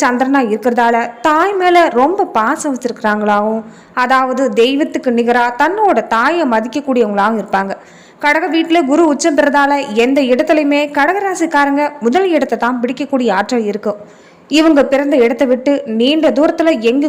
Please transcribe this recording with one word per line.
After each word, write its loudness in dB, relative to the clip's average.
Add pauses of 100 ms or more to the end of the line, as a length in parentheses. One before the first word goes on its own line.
சந்திரனா 0 (100)
இருக்கிறதால, 0 (300)
தாய் 2
மேல 4 (220)
ரொம்ப 0 (100)
பாசம் -2
வச்சிருக்கிறாங்களாவும், -2 (420)
அதாவது 0 (180)
தெய்வத்துக்கு 0
நிகரா 2 (180)
தன்னோட 0
தாயை 0
மதிக்கக்கூடியவங்களாவும் -2
இருப்பாங்க. -4 (460)
கடக 0
வீட்டுல 2 (120)
குரு 4
உச்சம் 0
பெறதால, 2 (300)
எந்த 2 (140)
இடத்துலயுமே 2 (160)
கடகராசிக்காரங்க 0 (220)
முதல் 2
இடத்தை -2
தான் -2
பிடிக்கக்கூடிய -2 (100)
ஆற்றல் -2
இருக்கும். -6 (500)
இவங்க 4 (100)
பிறந்த 0
இடத்தை 2
விட்டு 0 (280)
நீண்ட 2
தூரத்துல 0 (180)
எங்கு 0